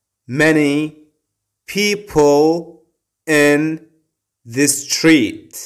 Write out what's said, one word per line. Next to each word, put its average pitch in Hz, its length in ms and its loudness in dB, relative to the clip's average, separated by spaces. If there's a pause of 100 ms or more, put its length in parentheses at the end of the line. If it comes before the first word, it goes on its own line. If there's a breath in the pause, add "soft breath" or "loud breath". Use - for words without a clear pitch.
(280)
many 151 640 0 (760)
people 170 1160 0 (440)
in 151 520 0 (640)
the 131 220 -2
street. - 880 -2 (100)